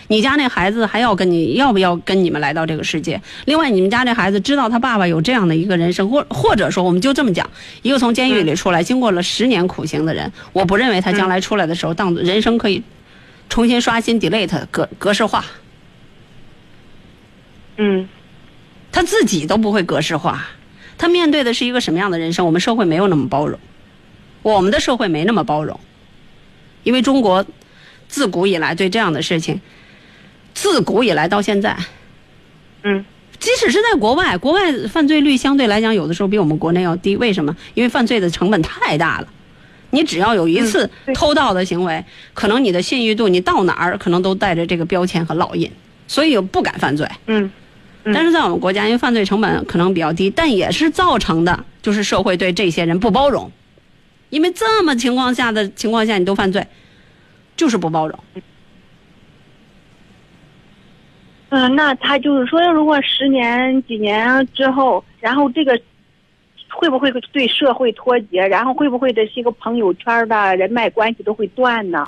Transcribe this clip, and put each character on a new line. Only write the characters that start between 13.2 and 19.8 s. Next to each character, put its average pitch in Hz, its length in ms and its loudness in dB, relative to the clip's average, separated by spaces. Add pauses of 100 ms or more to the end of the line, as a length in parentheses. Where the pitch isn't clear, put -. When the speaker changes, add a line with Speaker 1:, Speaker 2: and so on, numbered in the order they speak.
Speaker 1:
重 233 180 0
新 240 140 2
刷 233 180 0
新、 233 220 0
delete、 175 500 -2
格-， - 180 -4 (100)
格 196 140 0
式 208 140 0
化。 202 180 -2 (2250)
Speaker 2:
嗯。 190 320 0 (840)
Speaker 1:
他 370 100 0
自 392 220 2
己 156 220 -2
都 190 100 0
不 214 160 0
会 208 100 2